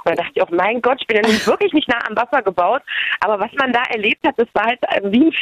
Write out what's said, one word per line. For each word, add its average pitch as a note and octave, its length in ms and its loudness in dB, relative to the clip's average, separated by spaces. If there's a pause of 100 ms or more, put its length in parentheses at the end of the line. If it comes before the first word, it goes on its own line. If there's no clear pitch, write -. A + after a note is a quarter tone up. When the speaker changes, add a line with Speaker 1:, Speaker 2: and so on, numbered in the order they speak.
Speaker 1:
da E3 100 2
dachte E3+ 200 -4
ich - 60 2
auch, F#3 100 -2
"Mein G3+ 300 0
Gott, B3+ 200 2
ich - 60 -14
bin A3 100 2
ja G#3 60 2
nun G#3+ 180 4
Speaker 2:
<laughs> - 40 -6
Speaker 1:
wirklich A3+ 280 0
nicht D4 160 0
nah A#3 180 0
am A3 80 -8
Wasser B3 260 0
gebaut." G3 400 0 (380)
Aber G3+ 200 0
was A3 180 -4
man C4 160 0
da A#3+ 160 0
erlebt A3+ 380 -2
hat, C4 100 -2
das A#3 160 2
war G#3 120 0
halt, A#3+ 180 -2
äh, - 180 0 (100)
wie B3 140 6
ein D#4+ 160 2